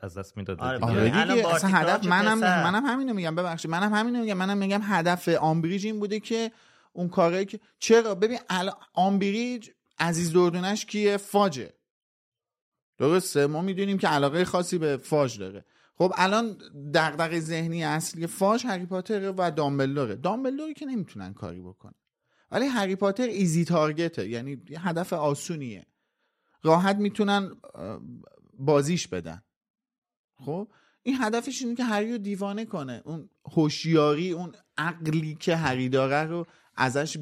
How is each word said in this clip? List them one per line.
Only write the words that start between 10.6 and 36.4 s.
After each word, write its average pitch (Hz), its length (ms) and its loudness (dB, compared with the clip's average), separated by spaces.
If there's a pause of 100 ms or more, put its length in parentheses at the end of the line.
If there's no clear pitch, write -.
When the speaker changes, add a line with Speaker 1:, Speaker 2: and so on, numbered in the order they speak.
Speaker 3:
کیه؟ 202 300 0
فاجه. 196 560 0 (1300)
درسته؟ 156 480 2
ما 151 160 -4
می‌دونیم 196 360 -2
که 180 100 0
علاقه 147 360 2
خاصی 180 340 -2
به 151 180 0
فاج 131 420 0
داره. 95 260 -14 (300)
خب 185 220 2
الان 202 420 0 (360)
دغدغه 160 460 2
ذهنی 165 440 -4
اصلی 160 420 -2
فاج 208 400 0
هری 185 200 -4
پاتر 190 500 -4
و 175 140 2
دامبلدوره. 139 680 0
دامبلدوری 262 580 -4
که 302 120 -12
نمیتونن 123 460 -8
کاری 90 280 -10
بکنن، 92 340 -20 (560)
ولی 240 160 0
هری 202 300 0
پاتر 196 260 0
ایزی 185 420 2
تارگته، 156 640 0
یعنی 123 400 -8
یه 165 200 -8
هدف 170 240 -2
آسونیه، 143 720 -4 (760)
راحت 180 340 4
می‌تونن، 202 600 0 (180)
اه، 95 260 -12 (580)
بازیش 143 500 2
بدن. 85 340 -10 (920)
خب 160 340 -8 (340)
این 262 180 0
هدفش 240 420 -2
اینه 240 120 -4
که 247 100 -2
هری 220 280 0
رو 240 60 -4
دیوانه 202 460 -6
کنه، 135 400 -8
اون 156 260 -12 (220)
هوشیاری، 156 800 4
اون 165 200 -6 (260)
عقلی 156 560 -2
که 165 220 0
هری 131 320 0
داره 135 360 2
رو 165 220 -6 (300)